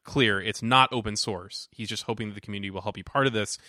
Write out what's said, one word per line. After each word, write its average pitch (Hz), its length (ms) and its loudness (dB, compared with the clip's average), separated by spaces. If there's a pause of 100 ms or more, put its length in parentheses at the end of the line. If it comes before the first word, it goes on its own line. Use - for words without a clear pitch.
clear, 107 380 2
it's 104 220 -4
not 127 280 6
open 107 240 -2
source. 98 560 -6
He's 110 180 -10
just 107 140 -6
hoping 110 260 -4
that 101 40 -12
the 101 80 -14
community 101 300 -8
will 95 100 -8
help 104 140 -6
be 92 80 -12
part 135 240 2
of 120 60 2
this 107 360 -2